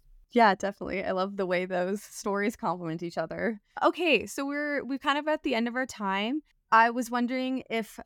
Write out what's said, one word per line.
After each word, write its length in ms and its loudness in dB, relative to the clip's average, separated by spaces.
Yeah, 240 6
definitely. 480 -6
I 80 -2
love 240 -2
the 100 0
way 200 0
those 360 -2
stories 540 -2
complement 480 -4
each 140 -6
other. 420 -4
Okay, 420 4
so 200 -6
we're, 400 -2
we're 140 -4
kind 180 0
of 100 -2
at 160 0
the 120 0
end 120 0
of 80 -6
our 100 -2
time. 560 -2
I 180 8
was 220 -2
wondering 580 -2
if, 360 -4